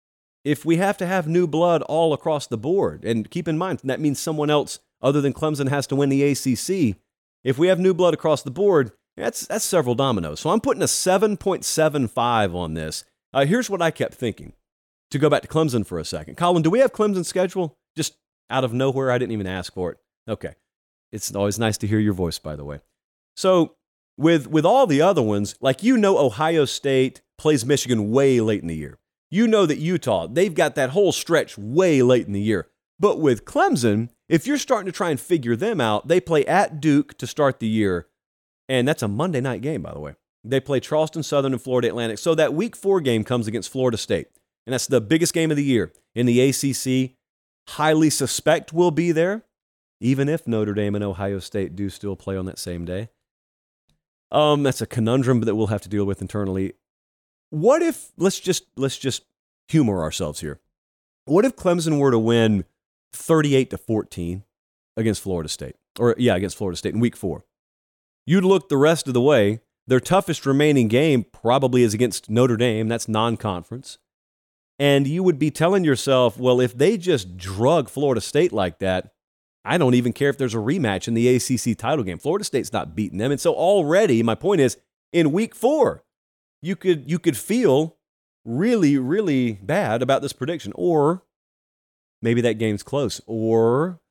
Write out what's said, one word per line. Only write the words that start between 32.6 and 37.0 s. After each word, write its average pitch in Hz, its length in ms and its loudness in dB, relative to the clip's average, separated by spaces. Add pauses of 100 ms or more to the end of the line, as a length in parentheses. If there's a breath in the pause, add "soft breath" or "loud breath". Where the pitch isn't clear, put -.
But 180 200 2
with 131 260 0
Clemson, 123 640 0 (180)
if - 180 0
you're 285 140 -2
starting 208 260 -2
to 180 60 -8
try 175 180 -4
and 139 100 -2
figure 120 360 0
them 180 260 -2
out, 107 260 0
they 175 120 2
play 160 260 0
at 160 340 0
Duke 143 380 0